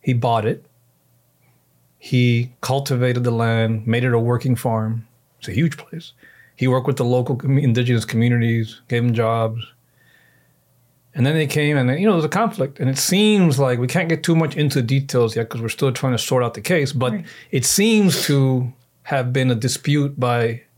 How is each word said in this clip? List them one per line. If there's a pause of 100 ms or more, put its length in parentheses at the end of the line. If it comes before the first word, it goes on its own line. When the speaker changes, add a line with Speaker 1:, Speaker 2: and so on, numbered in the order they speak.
Speaker 1:
He
bought
it. (1300)
He (100)
cultivated
the
land,
made
it
a
working
farm. (320)
It's
a
huge
place. (420)
He
worked
with
the
local
com-,
indigenous
communities,
gave
them
jobs. (1500)
And
then
they
came
and,
you
know,
there
was
a
conflict.
And
it
seems
like
we
can't
get
too
much
into
details
yet
'cause
we're
still
trying
to
sort
out
the
case.
But
Speaker 2:
Right. (260)
Speaker 1:
it
seems
to (300)
have
been
a
dispute
by (140)